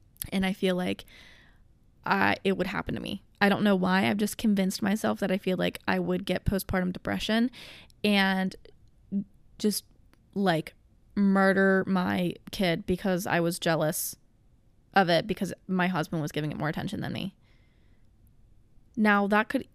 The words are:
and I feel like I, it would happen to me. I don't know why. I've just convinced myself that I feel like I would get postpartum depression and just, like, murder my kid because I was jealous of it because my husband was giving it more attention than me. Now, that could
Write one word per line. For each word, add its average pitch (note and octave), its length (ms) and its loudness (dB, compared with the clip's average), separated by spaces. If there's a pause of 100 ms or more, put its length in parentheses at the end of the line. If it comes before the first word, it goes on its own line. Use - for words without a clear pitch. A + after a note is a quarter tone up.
(320)
and F#3+ 140 -2
I F#3 80 0
feel F#3 220 0
like F#3 300 -6 (1000)
I, G3 380 2
it F#3+ 140 2
would F#3+ 100 -2
happen F#3 280 -6
to - 60 -8
me. - 220 -8 (180)
I G3+ 80 6
don't G3+ 140 2
know G3+ 120 6
why. F#3 320 2
I've G#3+ 100 0
just G3+ 200 -2
convinced G3 440 0
myself G#3+ 380 0
that F#3+ 120 -2
I F#3 60 0
feel F#3 200 -2
like - 300 -2
I F#3 120 0
would F3+ 260 -2
get - 200 -4
postpartum F#3 480 -2
depression A3 580 -2 (520)
and F#3+ 520 2 (1040)
just, - 260 -2 (500)
like, F3+ 400 0 (420)
murder G3 720 4
my F#3+ 460 0 (180)
kid F3+ 340 -2
because F#3 400 0
I F3 140 0
was E3+ 180 0
jealous D#3+ 600 -2 (760)
of F#3+ 160 4
it F3 180 2
because F#3+ 260 -4 (140)
my F#3 200 0
husband E3 340 -2
was D3+ 120 -6
giving D3+ 180 -4
it - 60 -8
more D3+ 120 -4
attention - 300 -6
than - 140 -6
me. - 220 -8 (1600)
Now, G#3 300 4
that G#3+ 220 2
could - 260 -4